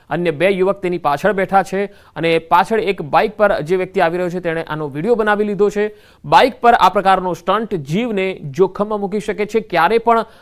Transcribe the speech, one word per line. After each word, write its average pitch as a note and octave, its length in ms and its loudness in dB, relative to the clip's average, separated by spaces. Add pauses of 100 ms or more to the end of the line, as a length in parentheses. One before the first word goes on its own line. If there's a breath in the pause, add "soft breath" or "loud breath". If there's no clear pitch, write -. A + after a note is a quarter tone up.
(100)
અન્ય E3+ 200 -2
બે D#3 180 2
યુવક F#3+ 320 0
તેની F3+ 180 -4
પાછળ D3+ 340 -2
બેઠા F#3+ 300 0
છે F#3+ 240 -4 (300 soft breath)
અને E3 220 2
પાછળ F#3+ 420 2
એક F#3 220 -2
બાઇક E3 340 0
પર G3+ 240 2
જે D#3 160 0
વ્યક્તિ F#3 240 -2
આવી E3+ 160 2
રહ્યો F3+ 140 -2
છે, F3+ 100 -6
તેણે E3 220 -4
આનો D#3 260 -6
વીડિયો D#3 260 -2
બનાવી G#3+ 300 0
લીધો G3+ 260 0
છે. G#3 240 -4 (300 soft breath)
બાઇક G#3 360 4
પર A#3+ 140 4
આ F#3+ 140 4
પ્રકારનો F#3 460 0
સ્ટન્ટ G#3 400 -2
જીવને F#3+ 600 -4
જોખમમાં F#3 680 -2
મૂકી G3+ 200 -4
શકે G3+ 260 -4
છે. A3 140 -2
ક્યારે F3+ 380 2
પણ A3+ 260 2 (180 soft breath)